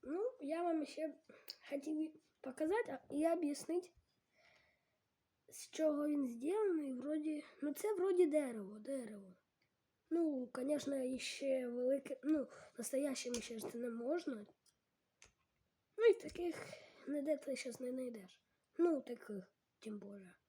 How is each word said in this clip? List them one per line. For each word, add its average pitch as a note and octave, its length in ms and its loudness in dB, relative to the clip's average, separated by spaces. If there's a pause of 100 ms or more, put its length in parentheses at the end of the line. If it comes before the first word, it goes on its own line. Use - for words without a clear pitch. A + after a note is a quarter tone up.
Ну, F#4+ 380 -2
я D#4+ 220 -2
вам D#4+ 240 2
ще D4+ 280 -4 (540)
хотів D#4 440 -2 (280)
показати, D#4+ 500 0
а, C4+ 240 -8
і D#4 140 4
об'яснити, E4+ 640 0 (1600)
з - 220 -14
чого D4 380 2
він D4 180 2
зроблений, D4+ 680 0
вроді, D4+ 520 -2 (180)
ну, C#4+ 100 0
це G#4 220 0
вроді F4+ 320 6
дерево, A#3 520 0
дерево. G#3+ 560 -8 (760)
Ну, D4+ 420 2
конечно, C#4 440 0
іще C4 680 -2
велике, B3+ 560 0
ну, C#4+ 260 2 (300)
настоящим B3+ 560 0
ще A3+ 240 -4
ж - 140 -4
це A#3 60 -6
не A#3+ 120 -2
можна. A#3 560 -2 (1500)
Ну, G#4+ 80 2
і A4+ 100 12
таких - 720 -6 (220)
ніде C#4+ 280 2
ти C4+ 200 -4
щас B3 240 -8
не B3+ 100 -4
знайдеш. A#3+ 480 -6 (400)
Ну, E4 220 6
таких, G#3+ 440 -8 (340)
тим G#3+ 200 -8
більше G3 360 -14 (140)